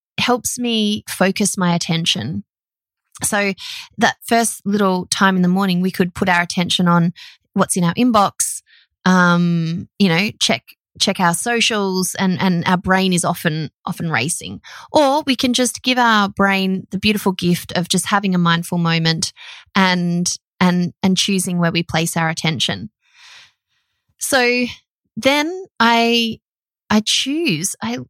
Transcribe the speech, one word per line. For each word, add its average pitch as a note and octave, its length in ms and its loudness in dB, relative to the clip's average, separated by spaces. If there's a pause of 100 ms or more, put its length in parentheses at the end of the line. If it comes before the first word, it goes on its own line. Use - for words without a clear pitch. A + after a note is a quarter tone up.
(180)
helps - 400 -2
me A3 500 -2
focus G3 500 0
my F3 160 2
attention. E3 680 -2 (800)
So G3+ 300 0 (460)
that - 260 -2
first A#3 400 -2
little G3 420 0
time F#3+ 300 0
in F3+ 60 2
the F3+ 60 2
morning, F#3 320 0
we F#3 100 0
could F3+ 240 -2
put F#3+ 140 -2
our F3 140 2
attention F3 460 -2
on F3 240 4 (420)
what's F#3+ 220 0
in F3+ 80 0
our E3+ 100 0
inbox, A3+ 680 0 (420)
um, F3 840 2 (100)
you G3 100 4
know, F3+ 220 0 (100)
check, - 240 0 (360)
check G3 200 0
our F3 140 4
socials G3+ 800 0
and, F#3 240 0
and F3 260 0
our F#3 100 2
brain F#3+ 360 0
is F3 120 0
often, D#3+ 460 -2 (140)
often E3 260 -6
racing. A#2+ 500 -4 (320)
Or D4 300 4
we C4+ 140 0
can B3+ 160 0
just A#3+ 300 -2
give B3+ 160 0
our A3 300 4
brain F#3+ 640 0
the F#3+ 80 -4
beautiful G#3 340 0
gift F3 440 -2
of E3+ 120 -2
just - 180 -2
having G3+ 280 0
a F3+ 40 2
mindful E3+ 400 0
moment E3 540 0 (420)
and, F3 580 2 (280)
and, F3+ 320 2 (100)
and F#3 140 2
choosing F3+ 420 -2
where E3+ 140 2
we E3 100 0
place E3+ 340 -2
our E3 120 0
attention. D#3 640 -4 (1300)
So B3 480 2 (500)
then D4+ 500 0 (120)
I, A#3 640 2 (480)
I G#3+ 160 4
choose, C4 800 -2
I, A#3 160 -6 (120)